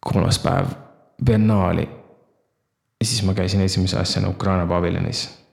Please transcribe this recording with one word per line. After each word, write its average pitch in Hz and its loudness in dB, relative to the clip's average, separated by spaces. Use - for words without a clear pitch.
Kolmas 92 0
päev - 0
biennaali. 104 2
Ja 110 0
siis 117 -2
ma 95 2
käisin 95 2
esimese 95 0
asjana - 0
Ukraina 92 0
paviljonis. 87 -2